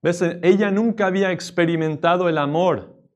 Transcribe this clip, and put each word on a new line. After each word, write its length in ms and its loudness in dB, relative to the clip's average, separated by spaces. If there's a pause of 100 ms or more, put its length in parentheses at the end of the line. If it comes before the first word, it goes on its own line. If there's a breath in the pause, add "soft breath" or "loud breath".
¿Ves? 200 0
Ella 500 2
nunca 360 0
había 260 0
experimentado 960 0
el 80 0
amor 600 -2 (180)